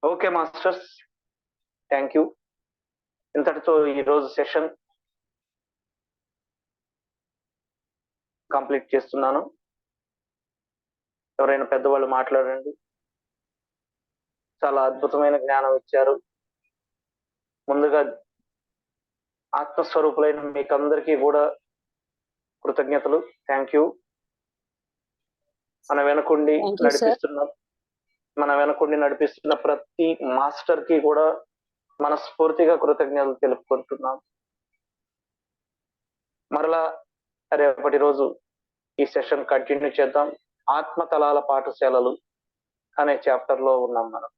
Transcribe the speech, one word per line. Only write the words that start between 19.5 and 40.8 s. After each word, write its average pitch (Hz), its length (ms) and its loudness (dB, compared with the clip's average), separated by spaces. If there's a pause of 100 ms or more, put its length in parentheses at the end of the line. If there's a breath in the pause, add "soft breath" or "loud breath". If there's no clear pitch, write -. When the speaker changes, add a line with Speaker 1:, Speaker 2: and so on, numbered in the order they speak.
Speaker 1:
ఆత్మస్వరూపులైన 151 880 0
మీకందరికీ 147 720 -2
కూడా 147 340 2 (1120)
కృతజ్ఞతలు. 143 680 -2 (220)
Thank 139 240 -2
you. 151 220 2 (1900)
మన 143 100 0
వెనకుండి 147 500 2
Speaker 2:
Thank 151 200 0
you, 208 160 2
sir. - 160 2
Speaker 1:
నడిపిస్తున్న, 220 420 -2 (920)
మన 143 180 0
వెనకుండి 147 420 0
నడిపిస్తున్న 147 560 -2
ప్రతి 160 680 -2
మాస్టర్ 143 640 -2
కి 160 120 2
కూడా 151 460 2 (560)
మనస్ఫూర్తిగా 156 720 2
కృతజ్ఞతలు 143 580 0
తెలుపుకుంటున్నాం. 131 880 -4 (2250)
మరలా 160 520 -2 (520)
రేపటి 143 420 2
రోజు 139 420 2 (600)
ఈ 143 60 4
సెషన్ 139 400 -4
కంటిన్యూ 139 440 0
చేద్దాం. 147 420 0 (380)
ఆత్మతలాల 147 680 0